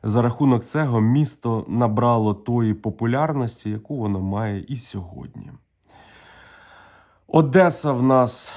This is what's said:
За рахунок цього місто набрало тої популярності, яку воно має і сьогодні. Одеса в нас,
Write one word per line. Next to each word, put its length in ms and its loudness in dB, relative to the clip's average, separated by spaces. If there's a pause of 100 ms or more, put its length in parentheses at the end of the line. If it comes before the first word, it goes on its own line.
За 200 2
рахунок 420 2
цього 360 0
місто 680 0
набрало 680 2
тої 400 0
популярності, 960 -4
яку 260 -8
воно 240 -2
має 400 -4
і 160 -10
сьогодні. 720 -14 (1800)
Одеса 580 4
в 100 0
нас, 540 2